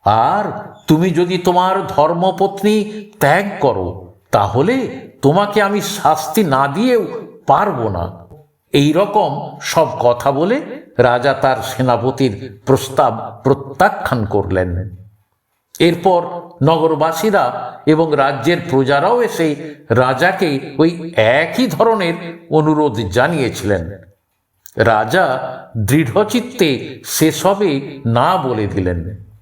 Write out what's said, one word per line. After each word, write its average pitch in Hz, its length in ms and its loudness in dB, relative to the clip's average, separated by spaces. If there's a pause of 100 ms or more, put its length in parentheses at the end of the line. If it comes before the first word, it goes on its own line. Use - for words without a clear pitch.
আর 143 680 0 (140)
তুমি 165 220 4
যদি 175 280 0
তোমার 180 500 0
ধর্মপত্নী 196 1040 0 (280)
ত্যাগ 165 260 2 (140)
করো, 95 540 -2 (180)
তাহলে 143 680 0 (220)
তোমাকে 202 400 2
আমি 202 200 0
শাস্তি - 640 0
না 139 240 2
দিয়েও 214 380 0 (420)
পারবো 143 420 2
না।" 87 380 -8 (460)
এই 147 200 4
রকম 185 680 -2
সব - 260 0 (120)
কথা 120 320 2
বলে 190 300 0 (360)
রাজা 123 360 4
তার 131 240 0
সেনাপতির 127 1080 -2
প্রস্তাব 131 760 0
প্রত্যাখ্যান 135 840 0
করলেন। 92 720 -2 (840)
এরপর 175 440 2 (400)
নগরবাসীরা 160 1120 0 (120)
এবং 156 300 2
রাজ্যের 139 420 0 (120)
প্রজারাও 143 520 2
এসে 160 540 -4 (140)
রাজাকে 135 720 2 (180)
ওই 170 380 0
একই 147 520 2
ধরনের 196 460 0 (360)
অনুরোধ 151 500 2 (120)
জানিয়েছিলেন। 101 800 0 (840)
রাজা 123 760 0 (240)
দৃঢ়চিত্তে 147 1300 0
সেসবে 156 1000 0
না 127 320 2
বলে 117 300 -2
দিলেন। 90 580 -4 (160)